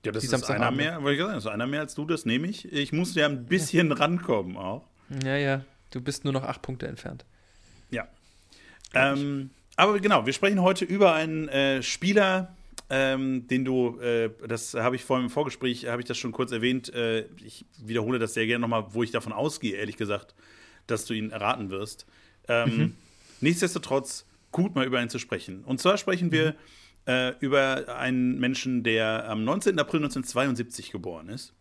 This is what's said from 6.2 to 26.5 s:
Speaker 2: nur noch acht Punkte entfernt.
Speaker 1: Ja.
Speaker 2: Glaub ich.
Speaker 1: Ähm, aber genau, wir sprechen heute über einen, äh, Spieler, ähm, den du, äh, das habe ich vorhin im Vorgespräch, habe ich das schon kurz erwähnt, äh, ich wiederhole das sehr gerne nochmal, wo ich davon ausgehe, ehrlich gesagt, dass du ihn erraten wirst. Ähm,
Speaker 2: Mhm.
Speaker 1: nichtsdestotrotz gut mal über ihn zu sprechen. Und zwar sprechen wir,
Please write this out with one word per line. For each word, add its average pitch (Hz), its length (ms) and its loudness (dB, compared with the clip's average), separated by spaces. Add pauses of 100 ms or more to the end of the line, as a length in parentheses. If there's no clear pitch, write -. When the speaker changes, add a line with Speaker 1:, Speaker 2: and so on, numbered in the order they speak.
Speaker 2:
nur 139 80 0
noch 135 120 0
acht - 180 -6
Punkte - 260 -8
entfernt. - 380 -12 (680)
Speaker 1:
Ja. - 160 -6 (840)
Speaker 2:
Glaub 139 260 4
ich. 143 60 0
Speaker 1:
Ähm, 139 260 -4 (260)
aber 202 240 4
genau, 180 260 4
wir 131 80 0
sprechen 196 280 4
heute 185 240 4
über 185 300 6
einen, 156 340 -2
äh, 135 340 2
Spieler, 190 720 2 (360)
ähm, 135 560 0
den 127 180 2
du, 123 340 2
äh, 117 300 2 (180)
das 120 280 -4
habe 120 200 2
ich - 80 -6
vorhin 127 220 2
im 120 60 -4
Vorgespräch, 127 560 -2
habe 120 160 -2
ich 120 40 -12
das 123 120 -4
schon 120 120 -6
kurz 123 200 -2
erwähnt, 123 420 -2
äh, 113 320 -2 (180)
ich - 220 -18 (180)
wiederhole 113 360 0
das 110 160 -2
sehr 113 100 2
gerne 120 160 0
nochmal, 113 320 0
wo 113 80 0
ich 113 80 0
davon 113 240 -4
ausgehe, 113 420 -2
ehrlich 101 220 -6
gesagt, 101 380 -4 (500)
dass 113 200 -2
du 120 100 -4
ihn 107 160 -4
erraten 107 400 -2
wirst. 98 340 -8 (420)
Ähm, 117 300 2
Speaker 2:
Mhm. 160 160 2 (480)
Speaker 1:
nichtsdestotrotz 160 840 0 (240)
gut 180 240 0
mal 131 100 2
über 127 160 0
ihn 117 80 -2
zu - 80 -6
sprechen. 95 480 -6
Und 127 160 -2
zwar 196 160 6
sprechen 175 340 0
wir, 156 200 4